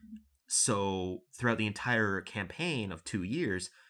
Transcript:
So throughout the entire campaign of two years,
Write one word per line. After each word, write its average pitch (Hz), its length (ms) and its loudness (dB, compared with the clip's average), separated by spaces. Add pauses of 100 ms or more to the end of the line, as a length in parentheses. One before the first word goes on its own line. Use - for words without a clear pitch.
(480)
So 95 760 2 (140)
throughout 117 200 2
the 110 100 2
entire 104 540 2
campaign 107 680 -4
of 82 140 -10
two 98 180 -2
years, 101 460 -2 (200)